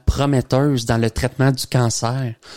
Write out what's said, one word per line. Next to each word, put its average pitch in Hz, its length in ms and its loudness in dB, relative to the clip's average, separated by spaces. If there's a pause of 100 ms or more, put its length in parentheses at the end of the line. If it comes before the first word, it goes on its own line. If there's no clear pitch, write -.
prometteuse 135 840 0
dans 117 120 2
le 113 120 0
traitement 131 420 0
du 127 160 -6
cancer, 120 640 -2 (220)